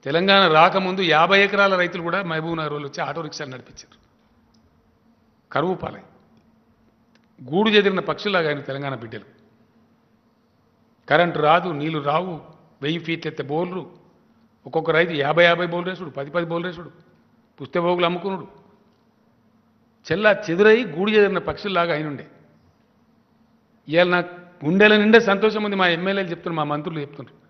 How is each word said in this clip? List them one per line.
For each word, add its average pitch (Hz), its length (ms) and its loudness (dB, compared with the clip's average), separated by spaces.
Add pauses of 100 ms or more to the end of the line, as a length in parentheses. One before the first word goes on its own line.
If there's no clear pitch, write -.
తెలంగాణ 185 460 4
రాకముందు 185 500 4
యాభై 175 400 4
ఎకరాల 196 340 2
రైతులు 180 260 -2
కూడా 170 220 -4
మహబూబ్ 165 340 -6
నగర్ 151 160 -6
వాళ్ళు 147 140 -8
వచ్చి 151 160 -8
ఆటో 147 180 -6
రిక్షాలు 151 280 -12
నడిపించారు. - 500 -20 (1500)
కరువు 165 220 -2
పాలై. - 280 -12 (1500)
గూడు 208 180 2
చెదిరిన 202 300 4
పక్షుల్లాగా 170 480 -2
ఆయన 147 120 -4
తెలంగాణ 135 360 -8
బిడ్డలు. 113 440 -16 (1700)
కరెంటు 160 300 2
రాదు, 170 300 2
నీళ్లు 156 300 -4
రావు, 156 420 -4 (400)
వెయ్యి 156 180 -4
ఫీట్లు 165 320 -8
ఎత్తే 147 120 -8
బోర్లు, 170 480 -6 (760)
ఒక్కొక్క 156 260 -2
రైతు 170 200 2
యాభై 151 320 2
యాభై 170 220 2
బోర్లు 175 240 -6
రేసుడు, 175 200 -10
పది 143 220 -10
పది 170 140 -2
బోర్లు 170 220 -6
రేసుడు, 170 240 -14 (680)
పుస్తెబోగులు 175 440 0
అమ్ముకునుడు, 175 420 -4 (1600)
చెల్లా 208 380 2
చెదురై 214 340 6
గూడు 185 280 -4
చెదిరిన 202 260 4
పక్షుల్లాగా 170 560 -2
ఆయనుండే. 151 340 -6 (1600)
ఇవాళ 170 180 4
నాకు 175 580 -4
గుండెల 208 320 6
నిండా 214 220 6
సంతోషం 208 440 2
ఉంది. 202 120 -4
మా 185 120 2
ఎమ్మెల్యేలు 185 420 -2
చెప్తున్నారు, 165 380 -6
మా 147 80 -4
మంత్రులు 156 240 -8
చెప్తున్నారు, 139 400 -14 (100)